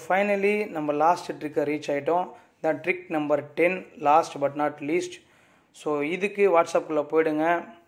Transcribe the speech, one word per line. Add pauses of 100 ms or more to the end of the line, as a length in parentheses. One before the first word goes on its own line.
finally
நம்ம
last
ட்ரிக்கை
reach
ஆயிட்டோம். (320)
The
trick (120)
number (120)
ten,
last
but
not
least. (600)
So,
இதுக்கு
WhatsApp-குள்ள
போயிடுங்க. (200)